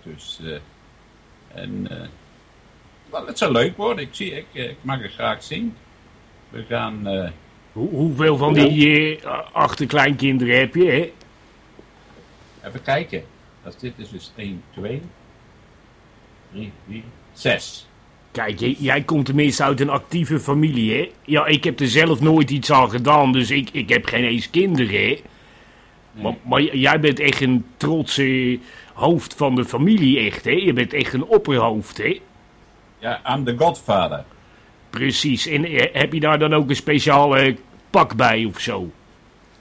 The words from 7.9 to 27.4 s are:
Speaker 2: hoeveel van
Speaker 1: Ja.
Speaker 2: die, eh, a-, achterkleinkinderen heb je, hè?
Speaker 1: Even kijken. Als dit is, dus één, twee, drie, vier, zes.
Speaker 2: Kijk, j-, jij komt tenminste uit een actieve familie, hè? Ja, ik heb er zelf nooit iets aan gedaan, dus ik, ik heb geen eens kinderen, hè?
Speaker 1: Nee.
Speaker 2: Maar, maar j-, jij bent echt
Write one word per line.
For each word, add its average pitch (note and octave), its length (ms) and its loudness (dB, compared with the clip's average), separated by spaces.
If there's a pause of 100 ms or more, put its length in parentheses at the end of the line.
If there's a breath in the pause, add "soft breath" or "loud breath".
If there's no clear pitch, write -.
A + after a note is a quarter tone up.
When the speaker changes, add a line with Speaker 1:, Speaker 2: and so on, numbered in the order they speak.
Speaker 2:
hoeveel D#3 460 0
van D3 180 2
Speaker 1:
Ja. D3 100 8
Speaker 2:
die, D3+ 560 4
eh, - 100 -14
a-, D3 220 -6
achterkleinkinderen C3+ 1040 2
heb C3 160 2
je, F3 160 4
hè? D#3+ 220 0 (1600)
Speaker 1:
Even A#2+ 140 -16
kijken. C#3 420 -4 (400)
Als F#2 140 -18
dit B2 180 -12
is, A2+ 140 -18
dus - 260 -18
één, G2+ 260 -12 (140)
twee, A#2 260 -8 (1500)
drie, G2+ 200 -12 (160)
vier, A2 140 -14 (300)
zes. - 540 -6 (460)
Speaker 2:
Kijk, G#2+ 280 -6
j-, B2+ 180 -2
jij C#3+ 240 -2
komt D3 240 0
tenminste C#3+ 380 0
uit C3+ 160 0
een C#3 100 0
actieve D3+ 500 -2
familie, C#3+ 560 0
hè? F3 140 -4 (140)
Ja, D3 220 2
ik D3+ 180 2
heb D3+ 160 -4
er C#3 80 2
zelf D3+ 320 2
nooit D#3 300 4
iets C#3 220 0
aan B2+ 180 6
gedaan, C3 420 4
dus B2+ 180 0
ik, C3+ 220 -2
ik B2+ 160 -6
heb A#2 180 2
geen A#2 180 -2
eens A#2 260 -2
kinderen, D3 500 2
hè? A2 220 -2 (880 soft breath)
Speaker 1:
Nee. A2 100 -14
Speaker 2:
Maar, A2+ 200 -4
maar B2 200 0
j-, D#3 160 0
jij C#3+ 220 2
bent C#3+ 200 2
echt C#3+ 200 0